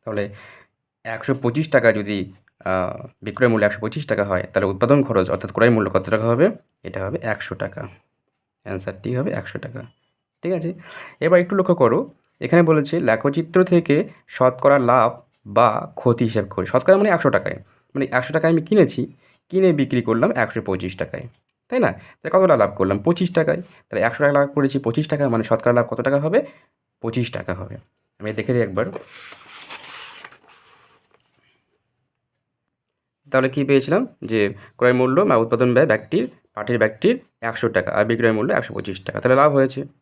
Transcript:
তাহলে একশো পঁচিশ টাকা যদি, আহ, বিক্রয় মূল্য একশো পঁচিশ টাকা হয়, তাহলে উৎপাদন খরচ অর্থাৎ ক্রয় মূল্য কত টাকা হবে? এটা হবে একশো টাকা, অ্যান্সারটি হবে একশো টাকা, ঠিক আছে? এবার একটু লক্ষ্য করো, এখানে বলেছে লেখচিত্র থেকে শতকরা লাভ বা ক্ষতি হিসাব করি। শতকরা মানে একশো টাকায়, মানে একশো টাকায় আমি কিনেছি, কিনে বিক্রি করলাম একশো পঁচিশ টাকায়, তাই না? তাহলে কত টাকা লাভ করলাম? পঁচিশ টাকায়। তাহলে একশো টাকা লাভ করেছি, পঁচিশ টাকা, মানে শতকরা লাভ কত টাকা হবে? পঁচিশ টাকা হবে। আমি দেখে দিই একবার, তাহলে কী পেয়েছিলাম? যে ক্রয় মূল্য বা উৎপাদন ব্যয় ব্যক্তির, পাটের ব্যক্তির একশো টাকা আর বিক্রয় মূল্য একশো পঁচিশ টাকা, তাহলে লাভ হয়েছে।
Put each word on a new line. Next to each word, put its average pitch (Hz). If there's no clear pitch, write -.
তাহলে 104
একশো 113
পঁচিশ 127
টাকা 120
যদি, 101
আহ, 92
বিক্রয় 120
মূল্য 107
একশো 104
পঁচিশ 127
টাকা 104
হয়, 95
তাহলে 104
উৎপাদন 120
খরচ 98
অর্থাৎ -
ক্রয় 120
মূল্য 104
কত -
টাকা 110
হবে? 131
এটা 90
হবে 123
একশো -
টাকা, 98
অ্যান্সারটি 98
হবে 139
একশো -
টাকা, 117
ঠিক 180
আছে? 165
এবার 175
একটু 180
লক্ষ্য 185
করো, 131
এখানে 156
বলেছে 151
লেখচিত্র 143
থেকে 170
শতকরা 131
লাভ 120
বা 117
ক্ষতি 120
হিসাব 107
করি। 92
শতকরা 156
মানে 208
একশো 151
টাকায়, -
মানে 139
একশো 127
টাকায় 160
আমি 160
কিনেছি, 208
কিনে 185
বিক্রি 127
করলাম 117
একশো 110
পঁচিশ 92
টাকায়, -
তাই 247
না? 143
তাহলে -
কত 190
টাকা 151
লাভ 95
করলাম? 98
পঁচিশ 175
টাকায়। 160
তাহলে 101
একশো -
টাকা 143
লাভ 143
করেছি, 139
পঁচিশ 151
টাকা, 147
মানে 113
শতকরা 120
লাভ 120
কত 117
টাকা 139
হবে? 185
পঁচিশ 117
টাকা 92
হবে। 95
আমি 107
দেখে 110
দিই 120
একবার, 98
তাহলে 131
কী 147
পেয়েছিলাম? 143
যে 110
ক্রয় 123
মূল্য 127
বা 127
উৎপাদন 117
ব্যয় 127
ব্যক্তির, 110
পাটের 117
ব্যক্তির 110
একশো 113
টাকা -
আর 107
বিক্রয় 117
মূল্য 120
একশো -
পঁচিশ 101
টাকা, -
তাহলে 127
লাভ 147
হয়েছে। 135